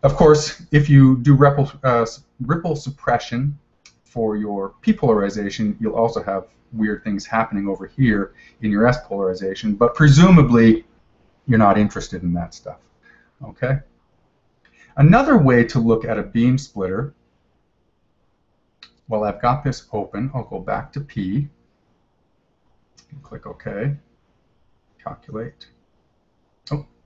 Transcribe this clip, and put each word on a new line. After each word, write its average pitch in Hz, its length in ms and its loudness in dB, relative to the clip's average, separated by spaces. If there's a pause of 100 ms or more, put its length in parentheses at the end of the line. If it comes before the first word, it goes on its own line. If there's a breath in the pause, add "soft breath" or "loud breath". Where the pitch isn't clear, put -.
Of 139 140 0
course, 151 560 4
if 147 180 2
you 135 280 8
do 135 180 4
ripple, 139 360 2 (120)
uh, 120 180 0
s-, - 220 -8 (180)
ripple 160 340 -4
suppression 131 840 -6 (460)
for 110 320 -6
your 104 440 -8
P 110 100 0
polarization, 104 880 -2
you'll 110 160 -6
also 113 280 -2
have 98 240 -8 (260)
weird 107 300 -4
things 101 240 -10
happening 107 400 -4
over 95 180 -8
here 107 480 -2 (300 soft breath)
in 107 80 -2
your 104 160 2
S 127 180 0
polarization, 98 680 -6
but 120 180 2
presumably 135 920 6 (640)
you're 113 140 0
not 101 180 4
interested 98 460 -4
in 87 100 -4
that 85 220 -8
stuff, - 240 -18 (640 soft breath)
okay? 123 380 -6 (1160 soft breath)
Another 240 400 6
way 127 280 4
to - 120 -6
look 113 280 0
at 113 120 -4
a 101 60 -6
beam 120 340 0
splitter, 104 560 -8 (1900)
well, 107 160 -4
I've 104 180 -6
got 127 220 -2
this - 280 -8
open. 107 440 -8
I'll 120 80 -8
go - 160 -14
back - 340 -10
to 143 80 -10
P. 110 460 -6 (1800)
Click - 240 -20
OK. 110 480 -8 (1080)
Calculate. - 640 -16 (1040)
Oh. 143 160 -8 (200)